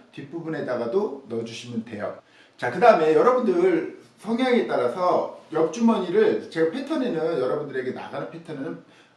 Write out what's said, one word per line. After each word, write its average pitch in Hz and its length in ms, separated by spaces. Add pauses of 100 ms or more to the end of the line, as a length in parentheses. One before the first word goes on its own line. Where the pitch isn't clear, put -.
(140)
뒷부분에다가도 147 1120
넣어주시면 113 580
돼요. 104 320 (400)
자, 127 140
그 185 80
다음에 160 340
여러분들 185 880 (200)
성향에 233 460
따라서 - 760 (100)
옆주머니를, 190 1000
제가 160 220
패턴에는, 180 680
여러분들에게 131 500
나가는 - 400
패턴에는 160 500 (360)